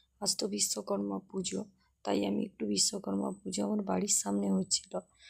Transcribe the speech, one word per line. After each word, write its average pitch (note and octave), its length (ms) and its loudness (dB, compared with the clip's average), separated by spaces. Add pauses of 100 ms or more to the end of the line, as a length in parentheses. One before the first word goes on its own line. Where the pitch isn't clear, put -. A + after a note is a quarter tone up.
(200)
আজ G3+ 160 0
তো A3 120 -2
বিশ্বকর্মা G3+ 680 -2
পুজো, F#3+ 460 -4 (400)
তাই G2+ 220 2
আমি - 180 0
একটু - 220 -6
বিশ্বকর্মা G3 640 0
পুজো G3 340 -4
আমার G#3 180 0
বাড়ির F#3+ 260 0
সামনে G3+ 420 2
হচ্ছিল। F#3+ 480 0 (320)